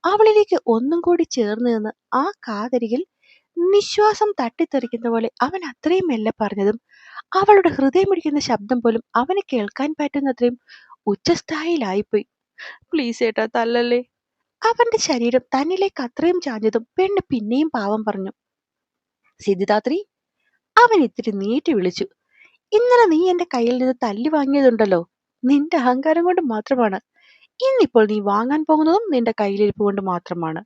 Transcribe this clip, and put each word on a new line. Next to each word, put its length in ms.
അവളിലേക്ക് 520
ഒന്നും 340
കൂടി 220
ചേർന്ന് 460
നിന്ന് 220
ആ 100
കാതരികിൽ 640
നിശ്വാസം 760
തട്ടിത്തെറിക്കുന്ന 800
പോലെ 200
അവൻ 240
അത്രയും 420
മെല്ലെ 240
പറഞ്ഞതും 460
അവളുടെ 340
ഹൃദയമിടിക്കുന്ന 720
ശബ്ദം 420
പോലും 220
അവന് 260
കേൾക്കാൻ 520
പറ്റുന്നത്രയും 640
ഉച്ചസ്ഥായിലായിപ്പോയി. 1160
"പ്ലീസ് 420
ഏട്ടാ, 220
തല്ലല്ലേ." 560
അവന്റെ 360
ശരീരം 480
തന്നിലേക്ക് 560
അത്രയും 400
ചാഞ്ഞതും 420
പെണ്ണ് 340
പിന്നെയും 400
പാവം 340
പറഞ്ഞു. 280
"സിദ്ധിദാത്രി," 560
അവൻ 280
ഇത്തിരി 280
നീട്ടി 420
വിളിച്ചു, 320
"ഇന്നലെ 340
നീ 140
എന്റെ 160
കയ്യിൽ 320
നിന്ന് 260
തല്ലി 260
വാങ്ങിയതുണ്ടല്ലോ, 720
നിന്റെ 340
അഹങ്കാരം 460
കൊണ്ട് 180
മാത്രമാണ്. 580
ഇന്നിപ്പോൾ 480
നീ 120
വാങ്ങാൻ 460
പോകുന്നതും 460
നിന്റെ 300
കയ്യിലിരിപ്പ് 420
കൊണ്ട് 180
മാത്രമാണ്." 640